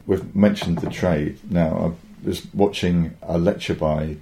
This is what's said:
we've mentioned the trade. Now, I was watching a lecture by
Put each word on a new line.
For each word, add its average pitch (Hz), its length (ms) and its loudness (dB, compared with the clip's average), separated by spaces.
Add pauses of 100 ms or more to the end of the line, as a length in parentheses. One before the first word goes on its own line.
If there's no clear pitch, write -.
we've 95 300 -2
mentioned 98 440 2
the - 100 -4
trade. 76 500 -2 (100)
Now, 85 440 0
I - 120 -18 (200)
was 95 300 -4
watching 87 680 2
a 85 160 -2
lecture - 380 0
by 78 460 0